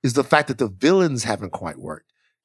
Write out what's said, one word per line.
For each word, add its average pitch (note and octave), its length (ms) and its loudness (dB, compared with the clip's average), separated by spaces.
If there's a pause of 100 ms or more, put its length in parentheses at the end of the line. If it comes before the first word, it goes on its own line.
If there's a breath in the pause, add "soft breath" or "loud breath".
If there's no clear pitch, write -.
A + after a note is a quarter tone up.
is B2+ 120 -2
the C3+ 100 2
fact D3+ 240 4
that B2+ 120 -6
the B2+ 80 0
villains C#3 580 2
haven't G#2 260 -6
quite E2 260 -10
worked. - 360 -14 (320)